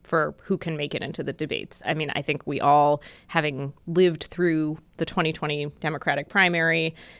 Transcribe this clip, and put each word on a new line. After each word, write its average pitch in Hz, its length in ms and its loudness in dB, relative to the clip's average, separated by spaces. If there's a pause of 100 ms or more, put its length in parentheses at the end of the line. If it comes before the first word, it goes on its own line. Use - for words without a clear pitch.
for 156 300 0 (100)
who 190 140 0
can 160 200 -6
make 147 180 -4
it 131 60 -4
into - 220 -6
the 139 100 -4
debates. - 520 -6
I 143 80 -2
mean, 151 220 -4
I 147 60 -4
think 147 260 -6
we 147 140 -4
all, 147 420 6 (240)
having 143 460 -2 (140)
lived 170 380 2
through 156 520 0 (200)
the 165 80 -2
twenty 160 280 0
twenty 147 320 -4 (160)
Democratic 147 480 -2
primary, 165 680 2 (240)